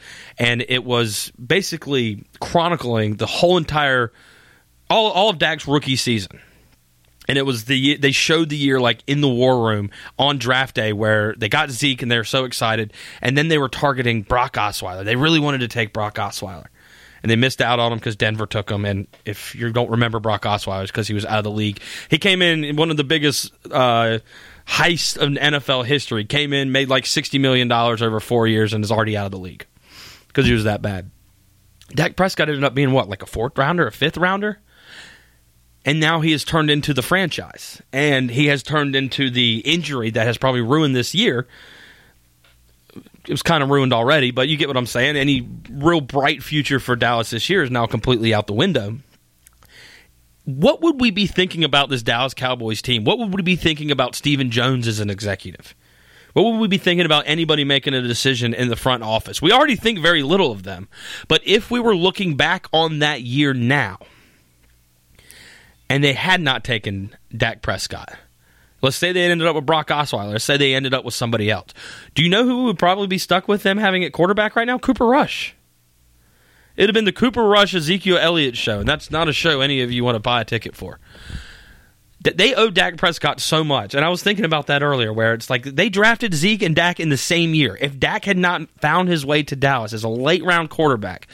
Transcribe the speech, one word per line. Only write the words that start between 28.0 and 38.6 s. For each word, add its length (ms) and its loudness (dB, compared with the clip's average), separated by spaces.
over 180 0
four 260 2
years 280 2
and 100 -2
is 80 -2
already 240 0
out 80 -4
of 80 -8
the 60 -10
league 260 -14
'cause 100 4
he 80 4
was 120 2
that 180 -2
bad. 280 -6
Dak 200 0
Prescott 360 0
ended 120 -2
up 120 2
being, 180 2
what, 160 2
like, 140 -8
a 40 -10
fourth 300 -6
rounder, 300 2
a 60 -6
fifth 260 -2
rounder? 400 -2
And 140 0
now 220 2
he 100 2
has 140 0
turned 260 2
into 240 0
the 80 0
franchise. 800 -4
And 380 2
he 160 2
has 160 2